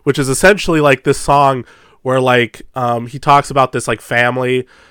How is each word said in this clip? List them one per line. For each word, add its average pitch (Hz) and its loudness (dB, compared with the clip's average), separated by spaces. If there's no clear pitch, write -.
which 143 0
is 131 -2
essentially, 175 2
like, 139 2
this 139 0
song 139 0
where, 131 -2
like, 123 0
um, 120 -4
he 135 -14
talks 143 2
about 135 0
this, 123 -6
like, 113 -6
family 123 -2